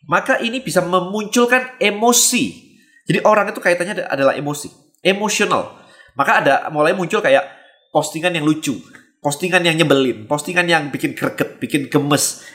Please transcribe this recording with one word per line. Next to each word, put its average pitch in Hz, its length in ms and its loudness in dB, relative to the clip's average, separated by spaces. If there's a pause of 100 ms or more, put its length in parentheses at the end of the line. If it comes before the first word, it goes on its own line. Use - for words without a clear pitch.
maka - 340 0
ini 233 240 -6
bisa 170 160 0
memunculkan 208 1000 0
emosi. 208 920 0 (380)
Jadi 147 160 2
orang 214 240 4
itu - 80 -10
kaitannya 175 420 -2
ada-, - 80 -8
adalah 135 300 2
emosi, 147 320 -8 (320)
emosional. 196 760 0 (380)
Maka 139 260 2
ada 143 140 4 (160)
mulai 156 240 2
muncul 196 240 -2
kayak 135 240 4 (480)
postingan 160 420 -2
yang 151 140 -2
lucu, 151 320 -2 (400)
postingan 180 480 0
yang 160 100 2
nyebelin, 135 540 0
postingan 175 400 -2
yang 151 240 0
bikin 143 240 -6
greget, - 400 -6
bikin 135 320 -4
gemes. 143 640 0